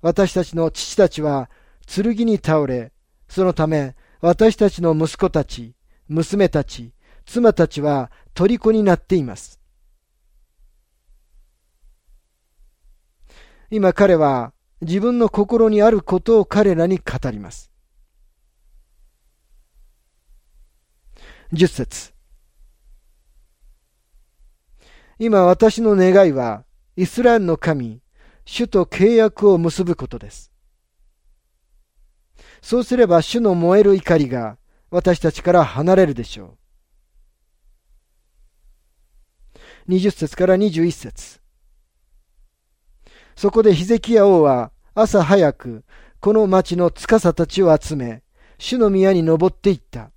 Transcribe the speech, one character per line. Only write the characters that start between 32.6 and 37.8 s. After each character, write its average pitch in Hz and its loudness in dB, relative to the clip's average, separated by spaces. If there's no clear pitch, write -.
そ - -4
う 240 -2
す 247 -4
れ 240 4
ば 170 4
主 233 -4
の 208 2
燃 175 2
え - 6
る 196 4
怒 175 0
り 143 0
が 120 -8
私 175 0
た 165 -2
ち - -14
か 180 0
ら 175 4
離 160 0
れ 190 4
る 139 -6
で 113 -10
し - -18
ょ 92 -20
う。」 - -20